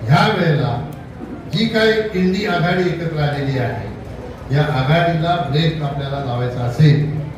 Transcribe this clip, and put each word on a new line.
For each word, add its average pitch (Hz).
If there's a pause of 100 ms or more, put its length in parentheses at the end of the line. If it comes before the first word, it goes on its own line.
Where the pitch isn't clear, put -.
(100)
ह्या 208
वेळेला 143 (640)
जी 220
काही 220 (220)
इंडी 185
आघाडी 180
एकत्र 156
आलेली 139
आहे, 104 (680)
या 147
आघाडीला 160 (160)
ब्रेक 156
आपल्याला 139
लावायचा 123
असेल - (100)